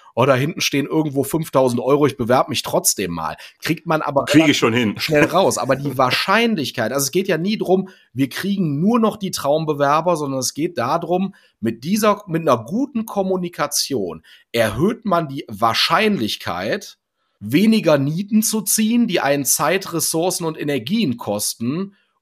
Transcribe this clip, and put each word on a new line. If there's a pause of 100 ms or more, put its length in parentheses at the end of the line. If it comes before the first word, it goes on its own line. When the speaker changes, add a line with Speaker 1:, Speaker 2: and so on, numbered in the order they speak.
(140)
Speaker 1:
„Oh,
da
hinten
stehen
irgendwo
fünftausend
Euro,
ich
bewerb
mich
trotzdem
mal.“ (280)
Kriegt
man
aber
Speaker 2:
Krieg
ich
schon
hin.
Speaker 1:
schnell
raus.
Aber
die
Wahrscheinlichkeit,
also
es
geht
ja
nie
drum, (240)
wir
kriegen
nur
noch
die
Traumbewerber,
sondern
es
geht
darum, (260)
mit
dieser,
mit
einer
guten
Kommunikation (280)
erhöht
man
die
Wahrscheinlichkeit, (400)
weniger
Nieten
zu
ziehen,
die
einen
Zeit,
Ressourcen
und
Energien
kosten (260)